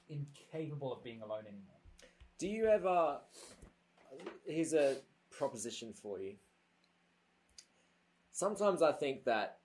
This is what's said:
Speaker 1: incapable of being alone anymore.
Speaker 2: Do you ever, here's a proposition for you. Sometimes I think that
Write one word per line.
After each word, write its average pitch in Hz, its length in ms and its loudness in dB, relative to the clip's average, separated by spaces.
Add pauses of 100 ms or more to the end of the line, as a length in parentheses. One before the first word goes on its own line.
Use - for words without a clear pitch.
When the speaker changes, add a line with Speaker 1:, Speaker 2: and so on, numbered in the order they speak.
Speaker 1:
incapable 143 840 -8
of - 120 -10
being 113 180 -12
alone 107 240 -8
anymore. 101 220 -16 (680)
Speaker 2:
Do 175 100 -4
you 220 180 0
ever, 180 520 4 (1300)
here's 160 300 0
a 139 220 4 (340)
proposition 117 600 -6
for 98 260 -10
you. 98 160 -8 (2000)
Sometimes 190 500 2
I 156 100 8
think - 320 -2
that 110 400 0